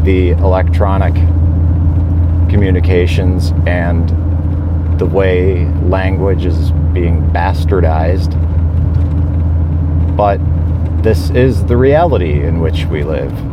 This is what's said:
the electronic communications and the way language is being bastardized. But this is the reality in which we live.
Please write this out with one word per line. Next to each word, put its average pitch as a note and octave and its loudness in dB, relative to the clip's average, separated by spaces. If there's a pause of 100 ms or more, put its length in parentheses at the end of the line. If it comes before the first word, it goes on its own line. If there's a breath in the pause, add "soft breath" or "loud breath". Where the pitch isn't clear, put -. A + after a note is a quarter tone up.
the F#2 2
electronic F#2 2 (1300)
communications F2+ 2 (140)
and E2+ 0 (920)
the F#2+ 0
way F2+ 0 (220)
language F#2+ 0
is E2 0 (240)
being E2+ 0 (120)
bastardized. E2+ 0 (1800)
But G2+ 0 (640)
this - 0
is C3 2
the B2 0
reality B2 2
in E2 -2
which D#2+ -2
we D#2 -4
live. C#2+ -4 (180)